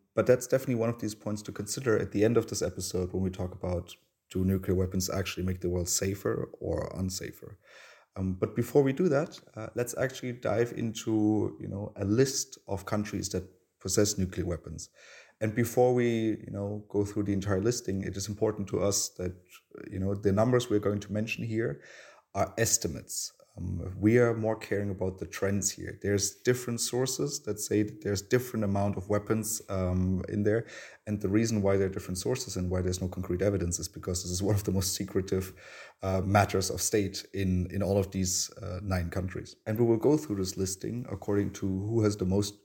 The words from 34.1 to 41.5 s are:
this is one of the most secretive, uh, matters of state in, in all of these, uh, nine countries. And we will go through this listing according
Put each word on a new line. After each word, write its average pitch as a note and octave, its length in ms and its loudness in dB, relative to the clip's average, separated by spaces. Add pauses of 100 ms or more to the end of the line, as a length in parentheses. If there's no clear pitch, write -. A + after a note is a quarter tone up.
this F2+ 80 -6
is F2+ 100 -2
one G2+ 140 2
of G2 80 0
the G#2 80 0
most F#2 240 0
secretive, F#2 560 -2 (500)
uh, F#2+ 220 0
matters G2 460 4
of - 120 -4
state - 520 0
in, F#2 360 2
in F#2+ 140 -2
all G2 140 4
of F#2+ 140 2
these, - 380 0 (120)
uh, F#2 200 -8
nine F#2 280 0
countries. - 560 -6
And G#2+ 120 0
we A#2+ 80 6
will A2+ 120 6
go C3 180 6
through B2+ 220 -2
this F#2 180 -2
listing G#2 560 -4
according G2+ 400 0